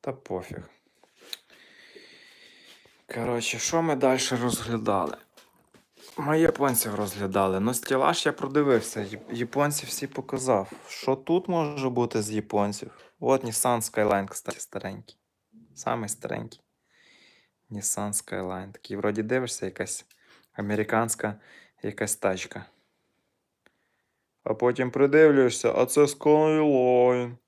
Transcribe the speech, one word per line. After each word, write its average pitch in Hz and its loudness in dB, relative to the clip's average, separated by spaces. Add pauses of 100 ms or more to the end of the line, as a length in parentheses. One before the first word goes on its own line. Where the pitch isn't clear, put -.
Та 139 -8
пофіг. 90 -10 (2500)
Коротше, 120 -4
що 165 0
ми 160 0
далі 131 2 (220)
розглядали? 107 -2 (1040)
Ми 151 2
японців 135 2
розглядали. 98 0
Ну, 117 0
стелаж 139 0
я 147 2
продивився, 135 2
яп-, 104 -10
японці 139 -2
всі - -8
показав. 127 -2 (160)
Що - -2
тут 165 -2
може 147 0
бути 120 0
з 104 -6
японців? 104 -2 (300)
От 131 2
Nissan 120 0
Skyline, 104 0
кстати, - -10
старенький. - -12 (560)
Самий 120 -6
старенький. - -10 (1080)
Nissan 104 -6
Skyline. 95 -6
Такий, - -12
вроді, 104 -2
дивишся, 123 -2
якась - -8 (460)
американська 107 -2 (420)
якась 107 -4
тачка. 95 -4 (1800)
А 110 -2
потім 123 0
придивлюєшся, 139 6
а 123 4
це 147 2
Skyline. 135 4 (120)